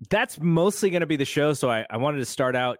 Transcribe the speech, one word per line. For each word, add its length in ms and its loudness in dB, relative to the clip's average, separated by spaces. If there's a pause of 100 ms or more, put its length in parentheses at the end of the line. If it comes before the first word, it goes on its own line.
that's 300 0
mostly 500 2
gonna 180 0
be 80 0
the 100 0
show. 280 0
So 180 0
I, 180 0
I 80 -6
wanted 220 0
to 60 -2
start 300 -2
out 240 -2